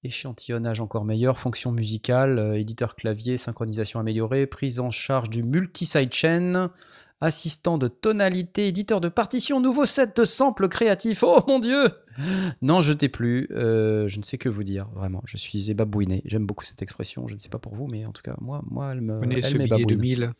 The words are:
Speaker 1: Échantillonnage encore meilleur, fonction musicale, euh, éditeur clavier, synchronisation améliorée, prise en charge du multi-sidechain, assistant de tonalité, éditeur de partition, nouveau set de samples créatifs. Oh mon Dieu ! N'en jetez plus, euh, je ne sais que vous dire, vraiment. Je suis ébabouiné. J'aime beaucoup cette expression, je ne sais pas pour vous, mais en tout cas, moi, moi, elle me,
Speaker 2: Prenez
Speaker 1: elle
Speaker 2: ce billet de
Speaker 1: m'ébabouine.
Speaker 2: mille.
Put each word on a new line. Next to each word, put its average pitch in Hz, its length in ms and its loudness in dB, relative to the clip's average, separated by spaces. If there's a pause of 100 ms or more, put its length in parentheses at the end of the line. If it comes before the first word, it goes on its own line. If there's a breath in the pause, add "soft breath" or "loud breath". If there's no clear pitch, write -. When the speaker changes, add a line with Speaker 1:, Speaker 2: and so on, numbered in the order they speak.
Speaker 1:
Échantillonnage 117 760 -6
encore 107 240 -4
meilleur, 117 360 2
fonction 123 320 -4
musicale, 117 640 0
euh, 107 200 0
éditeur 110 380 -4
clavier, 113 420 -2
synchronisation 113 600 -4
améliorée, 113 480 0
prise 131 320 -6
en 123 120 -2
charge 120 400 -2
du 117 120 -2
multi-sidechain, 175 1300 0 (500 loud breath)
assistant 160 580 0
de 127 100 2
tonalité, 196 800 0
éditeur 196 320 0
de 170 80 -2
partition, 254 500 0
nouveau 262 280 4
set 247 300 2
de 233 80 6
samples 220 440 2
créatifs. 214 580 2
Oh 294 220 8
mon 269 100 4
Dieu ! 247 300 4 (760 loud breath)
N'en 160 200 6
jetez 147 260 4
plus, 120 420 0
euh, 110 580 2
je 101 100 -6
ne 104 40 -6
sais - 160 -6
que 135 100 -2
vous 104 160 -2
dire, 98 300 -4
vraiment. 95 320 -4
Je - 100 -14
suis 104 340 -4
ébabouiné. 101 540 0
J'aime 107 220 -2
beaucoup 101 180 -8
cette - 180 -10
expression, - 440 -10
je 107 80 -10
ne 101 60 -14
sais - 80 -18
pas 110 100 -8
pour 107 160 -14
vous, 131 140 -8
mais 110 180 -8
en 107 60 -10
tout - 100 -18
cas, - 180 -10
moi, 135 300 -8
moi, 135 220 -6
elle 127 80 -6
me, 110 180 -4
Speaker 2:
Prenez 123 200 0
Speaker 1:
elle 123 60 -2
Speaker 2:
ce 139 120 0
billet 139 120 -2
de 110 60 4
Speaker 1:
m'ébabouine. 110 240 4
Speaker 2:
mille. 120 420 0